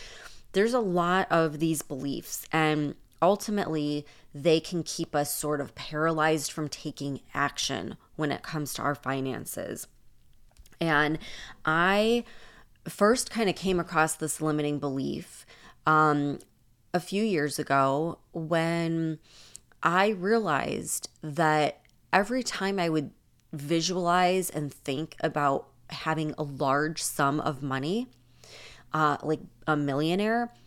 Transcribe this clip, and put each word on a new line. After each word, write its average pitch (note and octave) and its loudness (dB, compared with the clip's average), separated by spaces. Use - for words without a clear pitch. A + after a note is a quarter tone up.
there's A3+ 2
a B3+ 2
lot F3+ 2
of E3 2
these D#3+ 0
beliefs, - -8
and D3+ 2
ultimately D#3+ 0
they D#3+ 4
can E3 -4
keep - -6
us D3 0
sort D3 -2
of B2+ -8
paralyzed D#3 0
from D#3 -4
taking C#3+ -8
action C3+ -4
when D3+ -2
it - -6
comes D3+ -6
to - -6
our C#3+ -2
finances. C3 -6
And D#3 2
I G3+ 2
first G#3 2
kind A3 0
of E3+ 0
came F3+ 0
across D#3+ 2
this - -4
limiting D3+ 0
belief, C#3+ -6
um, D3+ 4
a F3 2
few G3 -2
years D#3 0
ago C#3+ 2
when E3 0
I F3+ 4
realized F3+ 0
that D3+ 2
every A3 2
time G3 -2
I E3+ 0
would D#3 0
visualize F3 2
and D3 -6
think C#3+ -6
about D3 0
having D#3 -4
a - -6
large C#3+ -2
sum C#3+ 0
of C#3 -4
money, D3 -4
uh, D3+ 2
like D#3 -2
a D3+ 2
millionaire, F3+ 0